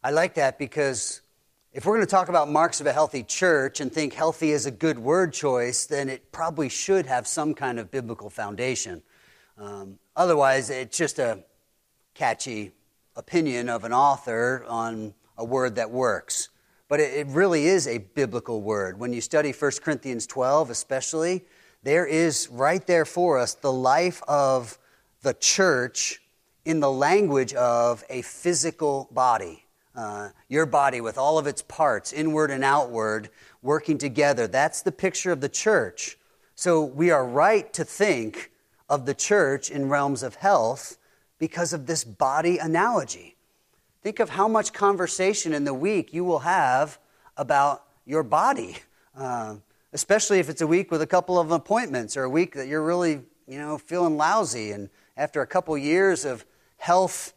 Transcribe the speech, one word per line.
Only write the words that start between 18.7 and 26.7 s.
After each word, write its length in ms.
When 140
you 80
study 320
First 300
Corinthians 440
twelve 440
especially, 720
there 220
is 440
right 380
there 180
for 320
us 160
the 180
life 580
of 480
the 100
church 880
in 160